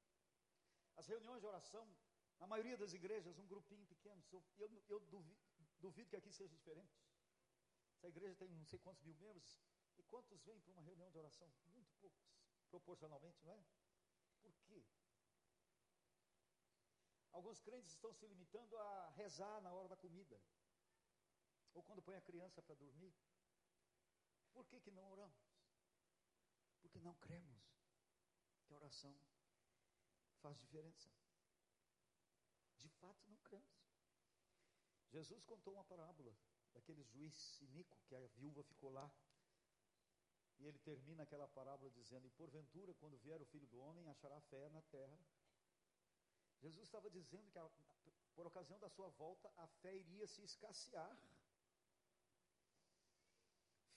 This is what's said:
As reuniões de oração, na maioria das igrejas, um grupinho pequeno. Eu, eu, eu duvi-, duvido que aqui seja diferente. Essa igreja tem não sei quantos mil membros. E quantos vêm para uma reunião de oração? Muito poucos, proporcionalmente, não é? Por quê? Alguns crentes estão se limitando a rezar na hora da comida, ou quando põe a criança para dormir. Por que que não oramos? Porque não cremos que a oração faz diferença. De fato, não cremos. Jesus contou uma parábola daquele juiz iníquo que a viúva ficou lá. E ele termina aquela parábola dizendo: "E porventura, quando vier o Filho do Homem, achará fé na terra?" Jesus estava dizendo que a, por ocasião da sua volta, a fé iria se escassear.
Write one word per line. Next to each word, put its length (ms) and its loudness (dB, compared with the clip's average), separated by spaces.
As 140 -2
reuniões 320 6
de 80 4
oração, 360 2
na 80 0
maioria 300 10
das 160 8
igrejas, 460 6
um 100 -2
grupinho 380 0
pequeno. 440 -8
Eu, 140 -4
eu, 320 2
eu 120 8
duvi-, 380 -2
duvido 300 0
que 60 4
aqui 140 0
seja 240 -2
diferente. 480 -6
Essa 120 0
igreja 280 2
tem 140 0
não 140 0
sei 140 0
quantos 240 -6
mil 140 -4
membros. 440 -8
E 60 -12
quantos 380 -4
vêm 180 -6
para 100 -14
uma 120 -6
reunião 280 -6
de 80 -6
oração? 340 -6
Muito 340 -14
poucos, 320 -14
proporcionalmente, 760 -2
não 80 -4
é? 120 -8
Por 220 -14
quê? 200 -6
Alguns 280 -2
crentes 320 -2
estão 220 0
se 120 -8
limitando 520 -2
a 320 6
rezar 500 6
na 120 4
hora 160 4
da 80 0
comida, 440 -4
ou 80 -2
quando 200 -2
põe 140 0
a 60 -2
criança 400 -2
para 120 -4
dormir. 400 -8
Por 140 -6
que 140 -8
que 100 -4
não 200 -6
oramos? 280 -6
Porque 180 -10
não 180 0
cremos 440 -2
que 80 -12
a 40 -8
oração 380 -2
faz 180 0
diferença. 520 -4
De 100 -6
fato, 400 -10
não 120 -14
cremos. 380 -8
Jesus 340 -2
contou 300 -2
uma 100 -6
parábola 500 -4
daquele 320 -4
juiz 560 0
iníquo 460 -4
que 80 -2
a 140 2
viúva 360 0
ficou 260 -2
lá. 220 2
E 80 0
ele 140 0
termina 420 2
aquela 260 2
parábola 420 0
dizendo: 360 -6
"E 40 -8
porventura, 640 -2
quando 220 -6
vier 240 -2
o 60 -4
Filho 200 -4
do 140 -4
Homem, 280 -2
achará 340 -2
fé 260 0
na 140 -4
terra?" 360 -4
Jesus 280 -6
estava 220 2
dizendo 420 -2
que 80 -2
a, 80 2
por 120 2
ocasião 320 0
da 120 0
sua 180 2
volta, 480 0
a 100 -2
fé 300 0
iria 300 0
se 180 0
escassear. 720 2